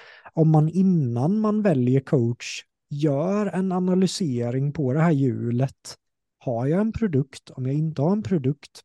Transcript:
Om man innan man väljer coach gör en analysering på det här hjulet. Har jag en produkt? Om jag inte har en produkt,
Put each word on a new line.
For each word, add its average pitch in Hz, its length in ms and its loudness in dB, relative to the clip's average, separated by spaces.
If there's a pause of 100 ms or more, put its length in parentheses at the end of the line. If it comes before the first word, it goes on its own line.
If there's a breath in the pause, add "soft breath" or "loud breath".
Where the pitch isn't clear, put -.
(320 loud breath)
Om 156 180 4
man 156 180 4
innan 165 720 2
man 214 220 0
väljer 135 380 2
coach - 640 -2 (280)
gör 156 560 -2
en 185 260 -4
analysering 147 1000 0
på 139 200 -2
det 156 80 0
här 170 120 4
hjulet. 120 840 -2 (420)
Har 123 280 -4
jag 170 140 0
en 220 120 -2
produkt? 151 580 -2
Om 127 160 -8
jag 135 80 -2
inte 156 280 -2
har 170 100 2
en 214 100 0
produkt, 147 640 -4